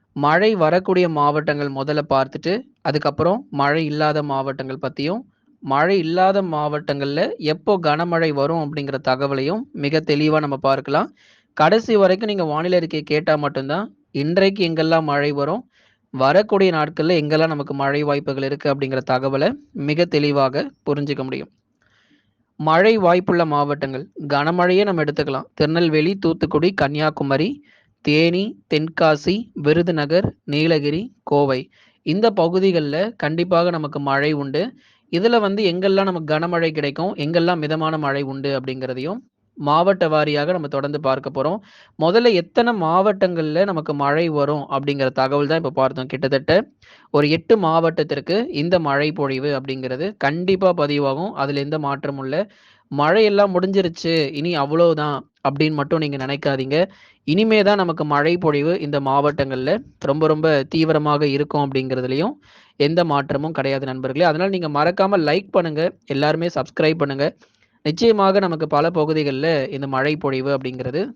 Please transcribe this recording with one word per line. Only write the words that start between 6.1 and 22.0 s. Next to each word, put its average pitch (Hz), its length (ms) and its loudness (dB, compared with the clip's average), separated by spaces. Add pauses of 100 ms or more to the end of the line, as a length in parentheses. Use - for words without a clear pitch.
மாவட்டங்கள்ல 147 760 -4 (240)
எப்போ 156 280 0 (100)
கனமழை 165 500 0
வரும் 147 300 0
அப்படிங்கிற 139 380 -6
தகவலையும் 139 600 -2 (100)
மிக 147 280 -2
தெளிவா 151 400 2
நம்ம 143 160 -4
பார்க்கலாம். 139 520 0 (480)
கடைசி 208 400 2
வரைக்கும் 196 320 4
நீங்க 196 160 -2
வானிலை 160 340 0
அறிக்கையை 160 280 -4
கேட்டா 151 300 0
மட்டும்தான், 147 500 -4 (240)
இன்றைக்கு 190 540 0
எங்கெல்லாம் 160 400 2
மழை 143 280 0
வரும், 143 300 -4 (520)
வரக்கூடிய 185 580 4
நாட்கள்ல 156 440 0
எங்கெல்லாம் 156 360 2
நமக்கு 143 220 -6
மழை 139 280 -2
வாய்ப்புகள் 143 400 -2
இருக்கு 143 260 -4
அப்படிங்கிற 135 340 -2
தகவலை 135 460 0 (320)
மிக 151 240 0
தெளிவாக 143 600 0 (200)
புரிஞ்சுக்க 143 400 -2
முடியும். 131 260 -10 (1120)